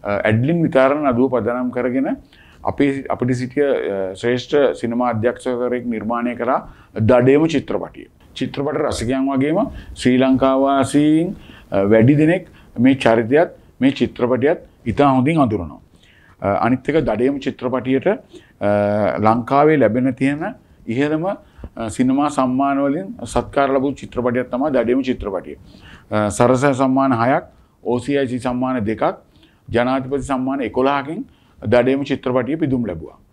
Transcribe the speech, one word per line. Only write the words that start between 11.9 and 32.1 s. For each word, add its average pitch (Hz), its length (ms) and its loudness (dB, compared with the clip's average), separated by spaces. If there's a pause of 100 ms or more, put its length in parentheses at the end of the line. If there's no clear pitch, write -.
දෙනෙක් 156 320 2 (320)
මේ 127 160 4
චරිතයත් 120 540 4 (320)
මේ 131 100 4
චිත්‍රපටියත් 123 680 0 (280)
ඉතා 139 240 4
හොඳින් 131 280 2
අඳුරනවා. 101 420 -2 (600)
අ, 98 260 0
අනිත් 127 220 0
එක 143 60 -2
දඩයම 131 460 0
චිත්‍රපටියට, 127 680 -2
අ, 208 100 2 (1000)
ලංකාවේ 123 580 4
ලැබෙන 127 380 2
තියෙන 147 400 -2 (320)
ඉහළම, 151 400 -2
අ, - 640 -10
සිනමා 131 400 0
සම්මාන 139 540 0
වලින් 180 320 -4 (100)
සත්කාර 135 460 -2
ලැබූ 135 220 0
චිත්‍රපටියක් 123 580 -4
තමයි 127 200 -2
දඩයම 123 320 0
චිත්‍රපටිය. 95 540 -6 (540)
අ, 104 200 0
සරස 123 340 2
සම්මාන 135 480 2
හයක්, 123 300 0 (420)
ඕ 120 140 0
සී 139 200 -2
අයි 135 100 0
සී 123 100 -6
සම්මාන 123 480 -4
දෙකක්, 110 160 -4 (680)
ජනාධිපති 131 520 0
සම්මාන 135 380 -4
එකොළහකින් 139 640 -2 (420)
දඩයම 127 380 2
චිත්‍රපටිය 131 520 -2